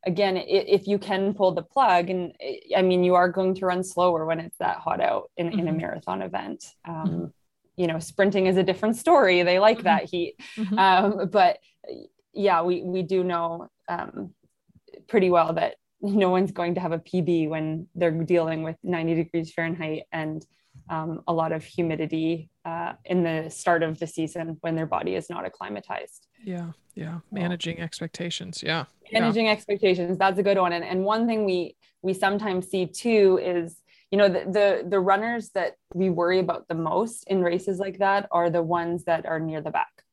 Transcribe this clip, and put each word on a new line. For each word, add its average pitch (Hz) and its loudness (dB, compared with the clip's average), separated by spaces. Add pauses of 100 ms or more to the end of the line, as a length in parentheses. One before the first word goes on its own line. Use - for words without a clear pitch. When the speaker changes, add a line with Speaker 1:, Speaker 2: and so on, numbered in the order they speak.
(120)
Speaker 1:
again, 190 2
i-, - 2 (120)
if 196 0
you 208 2
can 196 -2
pull 196 2
the 165 -6
plug, 185 4
and, 180 -4 (420)
I 185 4
mean, 180 4
you 180 6
are 180 4
going 190 2
to 190 -4
run 180 0
slower 175 0
when 165 -2
it's 170 -14
that - -2
hot - -4 (100)
out - -2 (120)
in, 170 -4
in 175 -2
a - 0
Speaker 2:
Mm-hmm. 160 -2
Speaker 1:
marathon 185 -6
event. - -8 (280)
Um, 170 -10 (140)
Speaker 2:
Mm-hmm. 165 -4 (560)
Speaker 1:
you 175 0
know, 160 -2
sprinting 190 0
is 185 4
a 190 4
different 214 0
story. 208 4
They 180 4
like 220 6
Speaker 2:
Mm-hmm. 185 2
Speaker 1:
that 160 2
heat. 170 -4 (220)
Speaker 2:
Mm-hmm. 208 -2
Speaker 1:
Um, 196 4 (100)
but 180 6 (760)
yeah, 190 2
we, 180 2 (200)
we 185 0
do 185 0 (100)
know, 170 -4 (260)
um, 180 -10 (760)
pretty 185 4
well 165 4
that - -2 (240)
no 202 2
one's 190 2
going 175 -2
to 180 -2
have 170 -4
a 160 -4
P 185 0
B 165 2
when 156 -6
they're 165 0 (120)
dealing 160 0
with 160 -8
ninety 165 -2
degrees 165 -2
Fahrenheit 165 -4
and, 156 -6 (460)
um, 160 -6
a 175 -2
lot 165 0
of 160 -6
humidity, 160 -4 (140)
uh, 170 -8 (120)
in 185 0
the 160 -2
start 170 0
of 160 -4
the 170 -6
season 160 -8
when 165 -4
their 160 -2
body - -4
is 165 -6
not - -8
acclimatized. - -12 (180)
Speaker 2:
Yeah. 175 -8 (220)
Yeah. 165 -10
Speaker 1:
So 165 -12 (100)
Speaker 2:
Managing 170 -4
expectations. 170 -10
Yeah. 160 -4 (260)
Yeah. 220 2
Speaker 1:
Managing 226 2
expectations. 190 0
That's 190 2
a 208 2
good 196 4
one. 180 2
And, 170 -4
and 185 -2
one 220 2
thing 220 0
we, 180 -2 (260)
we 190 0
sometimes 196 -2
see 185 -2
too 202 4
is, 170 -4 (300)
you 196 2
know, 202 8
the, 175 2 (160)
the, 202 4 (220)
the 190 2
runners 214 0
that 180 -4 (180)
we 185 0
worry 175 2
about 170 -4
the 170 -4
most 175 -4
in 190 0
races 180 -2
like 190 -6
that 196 0
are 170 2
the 170 0
ones 170 -2
that 160 -2
are 160 -4
near 160 -6
the 156 -10
back. - -6 (100)